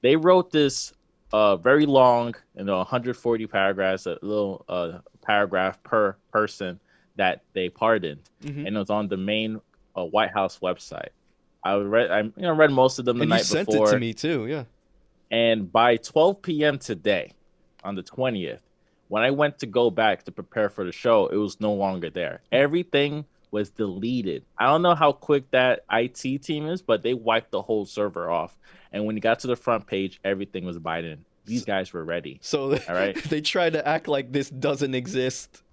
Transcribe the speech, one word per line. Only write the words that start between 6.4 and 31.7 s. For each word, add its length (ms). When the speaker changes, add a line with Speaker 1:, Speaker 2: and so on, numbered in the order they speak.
Speaker 1:
that 280
they 160
pardoned, 600
Speaker 2:
Mm-hmm. 240
Speaker 1:
and 100
it 20
was 120
on 160
the 100
main, 440
uh, 80
White 280
House 260
website. 520
I 140
read, 340
I, 120
you 160
know, 140
read 200
most 260
of 60
them 140
the 40
Speaker 2:
And 80
Speaker 1:
night 80
Speaker 2:
you 60
sent 240
Speaker 1:
before. 200
Speaker 2:
it 40
to 80
me 120
too, 360
yeah. 160
Speaker 1:
And 400
by 260
twelve 460
P 220
M 160
today, 520
on 100
the 80
twentieth, 580
when 100
I 80
went 280
to 80
go 240
back 320
to 100
prepare 380
for 140
the 80
show, 340
it 100
was 240
no 140
longer 340
there. 320
Everything 760
was 180
deleted. 720
I 80
don't 160
know 140
how 180
quick 380
that 360
I 200
T 320
team 280
is, 140
but 220
they 100
wiped 380
the 100
whole 240
server 460
off. 260
And 140
when 100
you 60
got 200
to 80
the 80
front 300
page, 380
everything 400
was 140
Biden. 400
These 160
Speaker 2:
So 60
Speaker 1:
guys 260